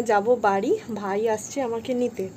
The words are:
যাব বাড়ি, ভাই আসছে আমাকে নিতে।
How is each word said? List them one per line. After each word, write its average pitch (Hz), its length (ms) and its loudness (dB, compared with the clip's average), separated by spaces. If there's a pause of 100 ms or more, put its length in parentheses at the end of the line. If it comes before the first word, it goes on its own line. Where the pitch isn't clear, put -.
(120)
যাব 202 140 4 (220)
বাড়ি, 196 240 2 (280)
ভাই 202 220 -2 (140)
আসছে - 220 -8 (100)
আমাকে 226 240 -4 (100)
নিতে। 233 240 -2 (120)